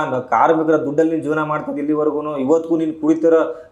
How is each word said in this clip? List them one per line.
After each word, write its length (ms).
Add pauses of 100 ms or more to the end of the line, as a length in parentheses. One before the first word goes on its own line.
(100)
ನ-, 100
ಕಾರ್ಮಿಕರ 560
ದುಡ್ಡಲ್ಲಿ 340
ನೀನು 120
ಜೀವನ 200
ಮಾಡ್ತಾ 280
ಇದ್ದೆ 100
ಇಲ್ಲಿವರೆಗೂ. 560
ಇವತ್ತಿಗೂ 400
ನೀನು 240
ಕುಡಿತಿರೋ 720